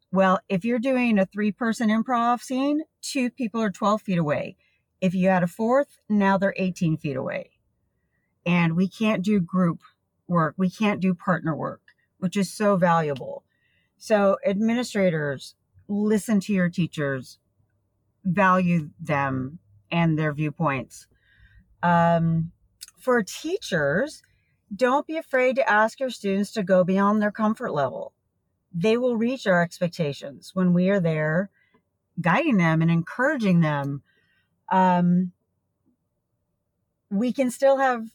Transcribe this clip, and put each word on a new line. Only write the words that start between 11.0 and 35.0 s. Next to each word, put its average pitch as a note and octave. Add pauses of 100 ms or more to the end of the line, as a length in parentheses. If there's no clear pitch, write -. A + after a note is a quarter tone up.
do F#3
partner D#3+
work, C#3 (360)
which F#3
is G3
so G3+
valuable. E3 (540)
So G3+ (100)
administrators, G3 (340)
listen G#3
to G#3
your F3+
teachers, D3 (840)
value F#3 (100)
them C#3 (320)
and E3
their D#3
viewpoints. C#3+ (760)
Um, E3+ (460)
for A#3+
teachers, G#3 (520)
don't B3+
be D#4+
afraid B3+
to B3+
ask G#3+
your C4
students G3+
to A3
go F#3
beyond G3
their G#3
comfort A3
level. C#3 (600)
They G#3+
will B3
reach A#3+
our F3+
expectations E3+
when F3+
we F3+
are G3+
there D#3+ (720)
guiding A3+
them E3
and E3
encouraging G3+
them. C#3+ (680)
Um, F3+ (1800)